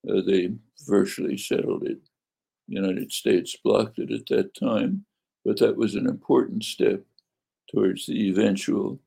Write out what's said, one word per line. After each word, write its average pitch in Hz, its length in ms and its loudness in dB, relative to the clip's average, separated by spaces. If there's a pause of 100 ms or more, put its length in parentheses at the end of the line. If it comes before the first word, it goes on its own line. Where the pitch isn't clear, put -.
Uh, 98 180 2
they 92 260 2 (340)
virtually - 500 0
settled - 480 -2
it. - 140 -4 (680)
The - 80 -6
United 95 360 -2
States - 500 0
blocked 110 360 2
it 113 140 -6
at - 140 -8
that - 280 0
time, 190 500 -2 (400)
but 107 140 0
that - 180 4
was 113 200 0
an - 100 -2
important - 580 0
step 101 380 0 (680)
towards - 360 0
the 104 220 0
eventual 110 800 0